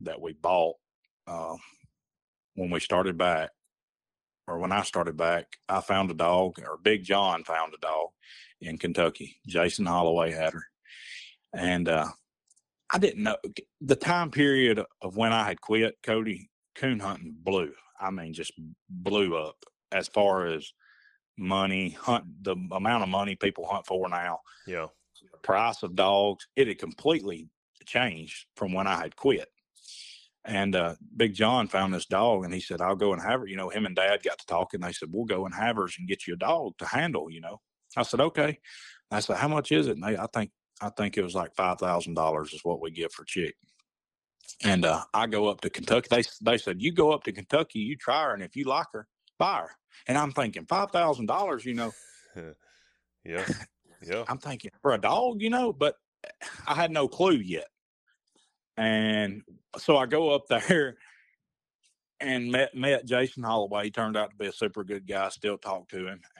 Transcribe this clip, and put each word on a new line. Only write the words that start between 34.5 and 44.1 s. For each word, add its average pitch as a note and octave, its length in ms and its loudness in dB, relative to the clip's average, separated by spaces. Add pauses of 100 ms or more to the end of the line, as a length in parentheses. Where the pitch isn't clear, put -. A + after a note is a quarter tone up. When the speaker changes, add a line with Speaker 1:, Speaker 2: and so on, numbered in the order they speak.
Speaker 1:
They F2+ 120 -6
said, - 200 -10
"We'll A2+ 120 -2
go F#2+ 200 -2
and F#2 100 -8
have A2+ 220 0
hers F#2 220 -2
and F2+ 80 -10
get F#2+ 220 -6
you E2+ 60 -4
a - 20 -6
dog A#2 420 -2
to E2 80 -10
handle," A2 440 -2
you E2 100 -14
know. - 220 -14 (340)
I A#2+ 80 2
said, A#2+ 160 0
"Okay." D3+ 400 0 (500)
I G2+ 100 0
said, G2 180 0
"How C#3 100 2
much D3+ 240 0
is D3 160 6
it?" G#2+ 80 -2
And F2 80 -8
they, G#2+ 120 -2
I G2 160 -4
think, G#2+ 200 -4 (280)
I G#2 100 -6
think G2+ 280 -4
it G2+ 60 4
was, F2 100 -6
like, F2+ 220 -4
five F2+ 240 2
thousand F2 340 0
dollars D#2+ 380 0
is D#2 120 -12
what E2+ 160 -2
we E2 120 -8
give E2 200 -6
for - 120 -16
Chick. - 320 -4 (1080)